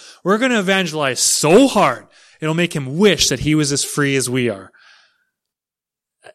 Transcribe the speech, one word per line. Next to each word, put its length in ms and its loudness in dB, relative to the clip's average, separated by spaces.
We're 160 0
gonna 220 0
evangelize 600 -2
so 460 4
hard, 400 0
it'll 140 -4
make 200 -2
him 220 -6
wish 320 2
that 120 -2
he 140 0
was 180 0
as 120 -2
free 320 -2
as 140 -2
we 180 -2
are." 220 -10